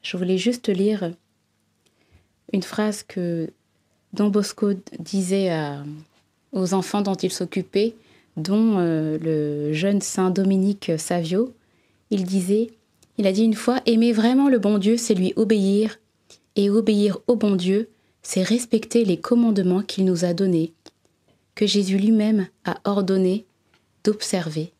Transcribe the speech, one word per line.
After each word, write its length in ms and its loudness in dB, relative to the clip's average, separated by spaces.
Je 140 -10
voulais 220 0
juste 300 -2
lire 440 0
une 100 0
phrase 400 -4
que 480 -6
Don 160 0
Bosco 440 -2
disait 520 -2
à, 340 -4
aux 220 -2
enfants 280 -2
dont 120 -2
il 180 -4
s'occupait, 640 -4
dont, 420 0
euh, 420 0
le 520 -2
jeune 280 0
saint 300 -2
Dominique 680 0
Savio. 560 -2
Il 140 0
disait, 460 0
il 100 0
a 60 2
dit 120 2
une 100 4
fois, « 320 -2
Aimer 260 4
vraiment 380 4
le 80 4
bon 180 2
Dieu, 220 2
c'est 160 0
lui 220 0
obéir, 640 2
et 120 2
obéir 580 2
au 100 2
bon 200 2
Dieu, 320 0
c'est 200 -2
respecter 640 0
les 120 2
commandements 640 2
qu'il 240 -2
nous 220 0
a 80 0
donnés, 400 0
que 120 0
Jésus 300 0
lui-même 520 2
a 180 -4
ordonné 640 0
d'observer. » 760 -4